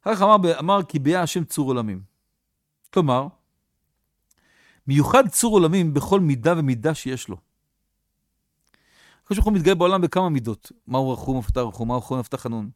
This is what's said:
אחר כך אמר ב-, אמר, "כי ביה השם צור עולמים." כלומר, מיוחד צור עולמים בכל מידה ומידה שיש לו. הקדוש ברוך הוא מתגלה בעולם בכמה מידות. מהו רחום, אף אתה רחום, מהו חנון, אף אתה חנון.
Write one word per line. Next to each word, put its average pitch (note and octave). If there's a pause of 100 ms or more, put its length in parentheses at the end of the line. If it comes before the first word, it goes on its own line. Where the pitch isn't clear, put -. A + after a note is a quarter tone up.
אחר A3
כך F#3
אמר G#3+
ב-, F#3
אמר, E3
"כי D3+
ביה D#3+
השם E3+
צור C#3+
עולמים." A2 (920)
כלומר, C#3 (1600)
מיוחד D3
צור A3+
עולמים E3+
בכל C#3+
מידה D3+
ומידה C#3
שיש B2+
לו. F2+ (1900)
הקדוש G3+
ברוך A3
הוא G#3+
מתגלה F#3
בעולם F3+
בכמה F3+
מידות. A#2 (160)
מהו C3
רחום, C3
אף A#2
אתה B2+
רחום, A2+
מהו A#2+
חנון, C3
אף A#2
אתה C3+
חנון. A2+